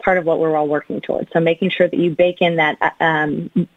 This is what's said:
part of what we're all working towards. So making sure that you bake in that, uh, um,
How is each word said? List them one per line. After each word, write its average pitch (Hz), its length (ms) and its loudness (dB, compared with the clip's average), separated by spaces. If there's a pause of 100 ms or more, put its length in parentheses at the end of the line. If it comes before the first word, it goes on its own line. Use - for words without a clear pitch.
part 185 140 2
of 170 80 -2
what 160 140 0
we're 160 160 0
all 151 120 0
working 147 340 -4
towards. - 300 -6
So 170 80 0
making 165 300 0
sure 180 180 2
that 170 100 -4
you 175 140 2
bake 180 300 0
in 170 160 2
that, 151 240 0
uh, - 220 -2
um, 160 460 -2 (280)